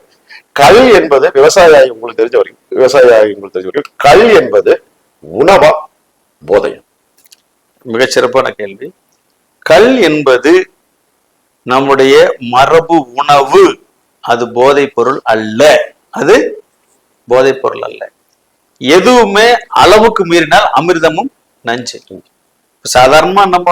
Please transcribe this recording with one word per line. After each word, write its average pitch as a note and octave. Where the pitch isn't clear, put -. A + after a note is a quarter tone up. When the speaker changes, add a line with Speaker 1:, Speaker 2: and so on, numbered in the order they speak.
Speaker 1:
கல் F3+
என்பது C#3
விவசாயி D3
உங்களுக்கு A2+
தெரிஞ்ச A#2+
வரைக்கும், -
விவசாயி B2+
உங்களுக்கு G2
தெரிஞ்ச F#2
வரைக்கும் -
கல் F#3+
என்பது G#2+
உணவா, D3
போதையா? -
Speaker 2:
மிகச்சிறப்பான B2+
கேள்வி. G#2
கல் G3+
என்பது C#3+
நம்முடைய C3+
மரபு D#3+
உணவு, C#3+
அது A#2+
போதைப் C3+
பொருள் B2
அல்ல, A2
அது G#3
போதைப் C3
பொருள் -
அல்ல. -
எதுவுமே G3
அளவுக்கு G#3+
மீறினால் E3+
அமிர்தமும் E3
நஞ்சு. A#2+
சாதாரணமா D#3+
நம்ம F3